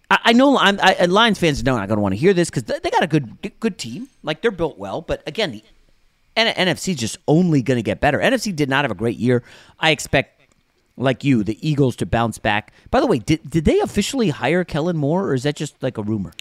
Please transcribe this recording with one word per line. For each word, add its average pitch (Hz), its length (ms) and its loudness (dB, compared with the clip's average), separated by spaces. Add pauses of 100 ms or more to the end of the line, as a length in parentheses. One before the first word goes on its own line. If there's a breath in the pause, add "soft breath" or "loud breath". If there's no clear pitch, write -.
I, 190 140 4
I 226 100 4
know 262 240 6
I'm, 196 240 2
I, 190 120 6
and 180 180 2
Lions 214 260 4
fans 147 280 0
know 131 80 2
I'm 117 80 0
not 98 80 -4
gonna 104 100 0
wanna 98 160 0
hear 160 180 4
this 175 160 0
'cause 131 140 -6
they, 294 160 -6
they 349 100 -4
got 427 140 2
a 185 40 -2
good, 151 520 -4
good 226 180 -4
team. 151 300 -12 (160)
Like, 151 180 -8
they're 233 100 0
built 165 260 -6
well. 98 240 -8
But, 156 260 -6
again, 170 240 -4
the 107 120 -14 (760)
N-, 226 100 2
N 185 220 0
F 143 100 -2
C 185 140 -4
is 156 40 -8
just 113 200 -6 (100)
only 156 340 4
gonna 120 200 0
get 101 180 -2
better. 135 220 0
N 202 120 2
F 262 60 0
C 208 140 -6
did 147 160 -2
not 135 160 0
have 127 60 -2
a 101 40 -8
great 107 220 -4
year. 120 260 0 (340 soft breath)
I 160 140 2
expect, - 500 -4 (540)
like 127 300 -2
you, 127 180 4
the 101 240 -6
Eagles 139 300 0
to 120 80 -4
bounce 113 320 -2
back. 107 340 -2 (180 soft breath)
By 254 120 2
the 320 60 2
way, 175 120 2
did, 151 300 -2
did 160 160 0
they 330 160 4
officially 214 480 -2
hire 151 340 -2
Kellen 170 320 -4
Moore, 156 320 -2
or - 60 -2
is 127 100 -2
that 147 140 -2
just, - 260 -10
like, 127 140 -4
a 113 40 -6
rumor? 104 400 -4